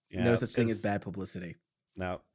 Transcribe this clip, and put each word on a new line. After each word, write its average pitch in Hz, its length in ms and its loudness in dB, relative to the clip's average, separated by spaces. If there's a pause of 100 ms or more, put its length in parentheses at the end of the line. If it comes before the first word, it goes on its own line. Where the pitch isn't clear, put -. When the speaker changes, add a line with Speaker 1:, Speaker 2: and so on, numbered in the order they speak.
(100)
Speaker 1:
Yeah, 92 140 0
Speaker 2:
No 117 120 6
such 117 180 -2
thing 117 160 4
as 107 60 2
Speaker 1:
'cause 101 60 -6
Speaker 2:
bad 101 200 0
publicity. 90 540 -8 (400)
Speaker 1:
No. 90 240 -4 (140)